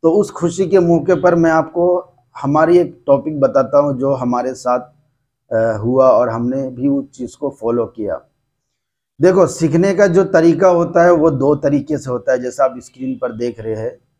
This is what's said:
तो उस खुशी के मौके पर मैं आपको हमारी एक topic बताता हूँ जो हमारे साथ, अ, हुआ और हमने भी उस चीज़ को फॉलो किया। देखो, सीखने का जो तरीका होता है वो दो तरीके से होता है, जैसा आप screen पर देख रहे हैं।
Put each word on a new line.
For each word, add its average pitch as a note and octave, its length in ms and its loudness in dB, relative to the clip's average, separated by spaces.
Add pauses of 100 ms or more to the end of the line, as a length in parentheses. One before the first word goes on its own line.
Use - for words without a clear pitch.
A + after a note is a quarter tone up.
तो E3 80 4
उस G3+ 200 0
खुशी F3 360 -4
के F#3+ 120 2
मौके E3+ 420 2
पर F3 140 0
मैं E3 160 2
आपको F3 600 -2 (300)
हमारी D#3+ 360 2
एक - 280 -4
topic C#3+ 340 0
बताता C#3+ 380 2
हूँ C#3+ 200 0
जो C3+ 160 0
हमारे B2 400 -4
साथ, B2 260 -2 (720)
अ, A2+ 260 0
हुआ B2+ 320 2
और A#2 180 2
हमने B2+ 420 -4
भी B2+ 180 -4
उस C#3 220 -4
चीज़ - 300 -14
को C#3 200 -8
फॉलो A#2 260 -2
किया। F#2+ 340 -8 (1000)
देखो, F3+ 260 4
सीखने E3+ 480 0
का G3+ 120 4
जो F#3 180 2
तरीका E3+ 440 4
होता E3+ 360 2
है F3+ 80 6
वो D#3+ 180 4
दो C#3 240 0
तरीके C#3+ 440 -2
से C3+ 120 -10
होता B2 220 -2
है, B2 100 0
जैसा B2+ 220 -2
आप B2+ 140 -2
screen B2+ 440 -10
पर B2 100 -6
देख A#2 280 -6
रहे A2 140 -6
हैं। A2+ 320 -10 (140)